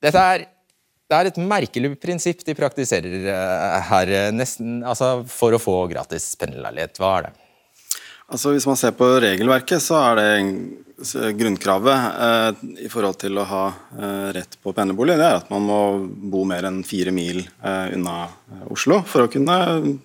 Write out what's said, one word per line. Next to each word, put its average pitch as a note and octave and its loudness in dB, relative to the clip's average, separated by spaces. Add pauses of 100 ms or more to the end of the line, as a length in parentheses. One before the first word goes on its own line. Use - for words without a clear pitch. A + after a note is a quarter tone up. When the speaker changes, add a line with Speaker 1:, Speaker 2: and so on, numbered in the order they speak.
Speaker 1:
Dette D3+ 4
er, F#3 4 (640)
det D3+ 4
er F#3 4
et - -8
merkelig C#3+ -2
prinsipp F3 -4
de D#3 -4
praktiserer, F#2+ -2
eh, F#2 0
her, F#2 2
eh, G2+ 2
nesten, A#2+ -4
altså, B2 -2
for A#2 2
å A2+ 4
få F2+ 0
gratis D#2+ -8
pendlerleilighet. C2+ -8
Hva F#2+ 2
er D#2+ 0
det? - -12 (1000)
Speaker 2:
Altså, C#3+ 0
hvis C#3 0
man C3+ 2
ser A#2+ 2
på B2 2 (160)
regelverket, B2+ 2
så D#3+ 2
er A#2+ 6
det G#2+ 4 (120)
en, G2 0 (460)
s-, A2+ -4
grunnkravet, A2 2 (220)
eh, A2+ 2 (340)
i - -12
forhold G2+ -2
til G2 -4
å G2+ -2
ha, G2 -2 (340)
eh, G2 -6
rett F#2 -12
på G2 -4
pendlerbolig, A2+ 2
det E3 6
er B2 4
at - -16
man G2+ 0
må G2+ 0 (240)
bo F#2+ 0
mer F#2 -2
enn F#2+ -6
fire F#2 -2
mil, F2+ -4 (160)
eh, F#2+ -4
unna, F2 -6 (200)
eh, F#2+ -18
Oslo F3+ 2
for C3 2
å A2+ -2
kunne D#3 0